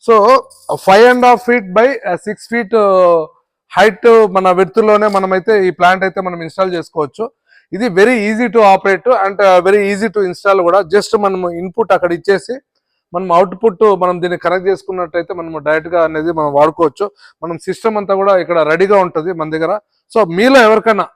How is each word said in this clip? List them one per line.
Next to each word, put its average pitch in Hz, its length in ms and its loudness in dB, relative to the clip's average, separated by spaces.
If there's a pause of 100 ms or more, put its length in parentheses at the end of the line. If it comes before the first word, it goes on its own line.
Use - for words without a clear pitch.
So 226 280 4 (380)
ఫైవ్ 202 340 4
అండ్ 247 160 2
హాఫ్ 247 200 2
ఫీట్ 240 200 -2
by, 220 240 0 (220)
ఆ, 175 40 -4
సిక్స్ - 360 -12
ఫీట్ 233 240 -4 (1000)
హైట్ 220 540 4
మన 185 200 0
విడ్త్ 185 280 0
లోనే 214 280 2
మనమైతే 190 600 0
ఈ 180 40 -2
ప్లాంట్ 180 320 0
అయితే 190 180 -6
మనం 180 200 -8
ఇన్‌స్టాల్ 185 320 -6
చేసుకోవచ్చు. 160 580 -8 (420)
ఇది 220 160 -4
very 196 240 2 (160)
easy 226 260 -2
to 233 40 4 (140)
operate 190 360 0 (140)
and, 196 120 -4
uh, 190 300 4
very 202 160 2 (100)
easy 202 160 -4
to 208 220 -4
install 196 320 0
కూడా. 175 180 2
Just 202 400 -2
మనము 190 300 -4
ఇన్‌పుట్ 180 420 -6
అక్కడ 180 200 0
ఇచ్చేసి 185 420 -4 (600)
మనం 175 180 -6
అవుట్‌పుట్ 185 520 0
మనం 180 380 0
దీన్ని 175 160 -4
కనెక్ట్ 180 300 -4
చేసుకున్నట్టయితే 180 680 -6
మనం 165 300 -12
డైరెక్ట్గా 160 400 -2
అనేది 156 280 -4
మనం 151 220 -4
వాడుకోవచ్చు. 160 580 0 (320)
మనం - 140 -10
సిస్టమ్ 214 400 -6
అంతా 202 180 -2
కూడా 196 220 2
ఇక్కడ 170 220 -2
రెడీగా 170 380 2
ఉంటది 175 360 -2
మన 156 160 -8
దగ్గర. 165 300 -4 (380)
So 196 180 0
మీలో 247 260 4
ఎవరికైనా 214 540 2